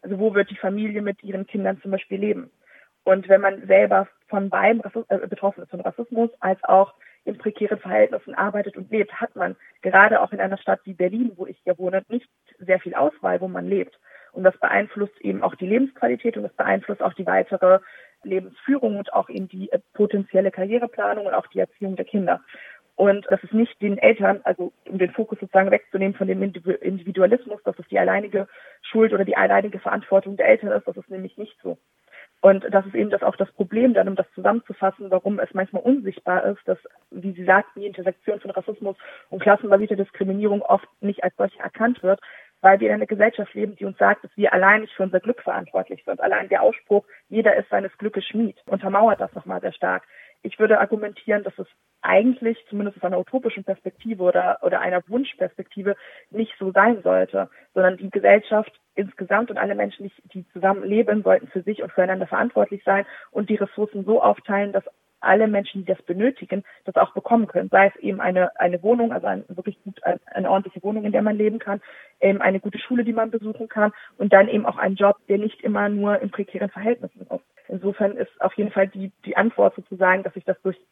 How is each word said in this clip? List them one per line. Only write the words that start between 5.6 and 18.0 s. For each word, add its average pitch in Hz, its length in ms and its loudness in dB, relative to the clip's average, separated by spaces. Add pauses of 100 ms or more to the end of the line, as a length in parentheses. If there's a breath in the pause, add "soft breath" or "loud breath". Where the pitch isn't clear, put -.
ist, - 80 -20
von 180 100 -12
Rassismus, 233 500 -4 (100)
als 185 240 -2
auch 196 300 4 (300 soft breath)
in - 140 -10
prekären 208 400 -6
Verhältnissen - 560 -2
arbeitet 202 420 -4
und 190 140 -14
lebt, 208 300 -4
hat - 160 -8
man 185 180 -6 (280 soft breath)
gerade 196 380 6
auch 208 120 -2
in 196 80 -8
einer 190 180 -2
Stadt 190 260 -2
wie 190 100 -14
Berlin, 202 420 -2
wo 180 100 -10
ich - 180 -18
ja 180 140 -2
wohne, 185 300 -4
nicht 233 200 -6 (300)
sehr 185 220 0
viel - 140 -12
Auswahl, 180 460 0
wo 185 80 -6
man 180 200 -8
lebt. 196 300 -2 (340 soft breath)
Und 185 120 -8
das 185 140 6
beeinflusst 202 600 -2
eben 190 220 -4
auch 190 120 -2
die 185 120 -8
Lebensqualität 240 680 -2
und 208 60 -8
das 208 120 -8
beeinflusst 196 480 -2
auch 190 120 -2
die 185 120 -8
weitere 190 540 4 (420 loud breath)